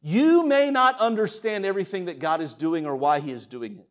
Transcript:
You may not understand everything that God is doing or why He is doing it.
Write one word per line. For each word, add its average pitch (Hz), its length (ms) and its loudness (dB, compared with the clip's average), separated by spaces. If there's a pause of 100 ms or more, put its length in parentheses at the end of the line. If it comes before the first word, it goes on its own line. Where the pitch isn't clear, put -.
You 311 440 4
may 285 240 4
not 262 280 2
understand 214 640 -2
everything 190 420 -4
that 160 120 -10
God 160 220 -2
is 151 140 -8
doing 160 320 -2
or 143 100 -4
why 143 240 2
He 147 120 -8
is 117 140 -12
doing 113 320 -12
it. 95 120 -20